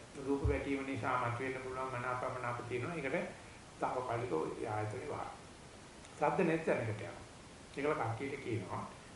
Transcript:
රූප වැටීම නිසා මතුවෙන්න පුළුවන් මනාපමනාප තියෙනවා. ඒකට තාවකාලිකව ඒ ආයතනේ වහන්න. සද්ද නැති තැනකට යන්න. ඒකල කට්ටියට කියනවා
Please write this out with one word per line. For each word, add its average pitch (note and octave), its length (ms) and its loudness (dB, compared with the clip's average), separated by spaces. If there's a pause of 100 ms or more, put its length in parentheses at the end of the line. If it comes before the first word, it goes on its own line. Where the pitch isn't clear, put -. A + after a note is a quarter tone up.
(180)
රූප C#3 260 2
වැටීම C#3 420 4
නිසා C3 320 2
මතුවෙන්න B2+ 440 0
පුළුවන් B2+ 300 -2
මනාපමනාප B2 720 0
තියෙනවා. B2+ 320 -2
ඒකට D#3+ 440 0 (360)
තාවකාලිකව A#2+ 580 2 (200)
ඒ - 140 -2
ආයතනේ G#2+ 400 0
වහන්න. - 220 -4 (800)
සද්ද D#3 300 4
නැති E3 240 6
තැනකට A#2 360 2
යන්න. - 220 -8 (480)
ඒකල D3 240 2
කට්ටියට B2+ 500 0
කියනවා G#2 380 0 (340)